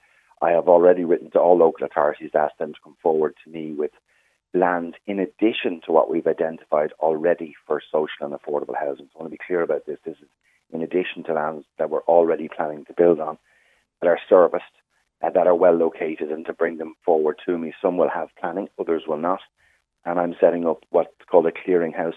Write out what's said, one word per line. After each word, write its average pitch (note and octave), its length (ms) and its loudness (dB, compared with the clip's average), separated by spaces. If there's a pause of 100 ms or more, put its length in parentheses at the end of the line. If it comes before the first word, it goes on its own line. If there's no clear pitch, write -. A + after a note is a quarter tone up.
(420)
I E2 80 2
have E2+ 180 2
already F2+ 340 6
written E2+ 280 -2
to - 80 2
all F2 180 6
local D#2+ 300 2
authorities D2+ 460 -4
to D#2 60 2
ask D2+ 200 -2
them D#2 160 -8
to - 100 -20
come D2+ 180 -20
forward D#2 400 0
to D#2 80 -20
me D#2 220 -12
with D2+ 200 -6 (600)
land F2 420 0 (120)
in G2+ 120 -6
addition F#2+ 680 -2
to F2+ 60 -2
what D#2 180 4
we've D#2+ 160 -2
identified D#2 720 -2
already D#2+ 540 -2 (120)
for D2+ 140 -4 (100)
social D#2 300 -4
and C#2+ 140 -8
affordable C#2+ 440 -8
housing. C#2+ 280 -8
So - 120 -20
I D#2+ 40 -14
want D#2+ 100 -12
to D2+ 60 -16
be - 80 -18
clear F2 160 -2
about D2+ 240 -4
this. D2 180 -10
This D#2 160 -12
is D2 80 -20 (420)
in E2 120 -8
addition F2 420 -4
to E2 80 -6
lands D2+ 320 -4 (140)
that D#2 100 -4
we're D2+ 140 -4
already E2 520 2
planning D2+ 300 -6
to - 80 -20
build E2+ 260 4
on D#2 200 -8 (640)
that F2 60 2
are E2+ 200 2
serviced, F2+ 360 4 (580)
uh, E2 80 -2
that E2+ 160 2
are F2+ 80 6
well F2 200 4
located, E2 560 -4
and D#2 140 -8
to E2 80 -10
bring E2 240 -4
them D#2+ 260 -12
forward D#2 440 0
to F2+ 100 -2
me. E2 240 -8
Some F2+ 160 0
will D#2+ 140 2
have D#2+ 180 -6 (100)
planning, F#2 300 -8 (100)
others E2 300 -4
will D#2 80 -2
not. F2 240 -2 (640)
And F2 160 -4
I'm F2 180 -4
setting E2+ 280 2
up D#2+ 240 -4
what's E2+ 180 2 (220)
called E2+ 160 4
a E2 40 2
clearinghouse E2+ 680 -2